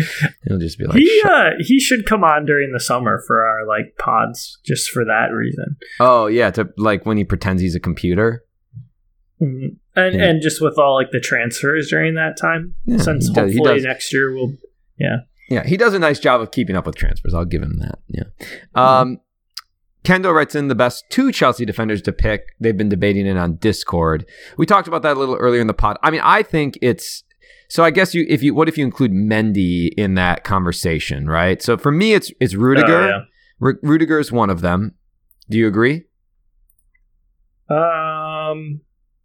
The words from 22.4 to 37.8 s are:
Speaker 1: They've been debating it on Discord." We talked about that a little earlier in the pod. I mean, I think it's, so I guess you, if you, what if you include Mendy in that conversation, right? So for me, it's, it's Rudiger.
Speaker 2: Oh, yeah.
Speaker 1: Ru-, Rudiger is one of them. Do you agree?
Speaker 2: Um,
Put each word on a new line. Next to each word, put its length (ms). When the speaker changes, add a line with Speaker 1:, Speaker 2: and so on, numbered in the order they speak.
Speaker 1:
They've 160
been 140
debating 360
it 120
on 180
Discord." 720
We 80
talked 200
about 160
that 140
a 20
little 180
earlier 260
in 40
the 60
pod. 300
I 80
mean, 120
I 200
think 400
it's, 420
so 160
I 60
guess 240
you, 140
if 140
you, 120
what 140
if 80
you 80
include 280
Mendy 840
in 200
that 280
conversation, 840
right? 360
So 160
for 120
me, 220
it's, 260
it's 160
Rudiger. 400
Speaker 2:
Oh, 140
yeah. 120
Speaker 1:
Ru-, 220
Rudiger 360
is 120
one 200
of 100
them. 340
Do 80
you 100
agree? 380
Speaker 2:
Um, 1080